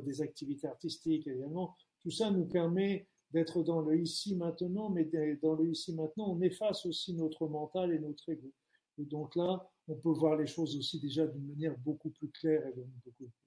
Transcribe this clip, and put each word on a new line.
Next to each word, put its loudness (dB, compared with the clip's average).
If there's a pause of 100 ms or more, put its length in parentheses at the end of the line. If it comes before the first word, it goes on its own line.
des -2
activités -4
artistiques -2
également, -4 (260)
tout -4
ça 2
nous 4
permet 2 (240)
d'être 2
dans 2
le 4
ici -2
maintenant, -2
mais 2
d-, 2
dans 4
le 4
ici -4
maintenant, -2
on 0
efface 2
aussi -4
notre 0
mental 0
et 2
notre -6
ego. -6 (460)
Et -4
donc -6
là, 0 (200)
on -4
peut 0
voir 4
les 0
choses -2
aussi -4
déjà 2
d'une -8
manière -2
beaucoup -4
plus -8
claire 2
et -6
beaucoup -14
plus -16 (180)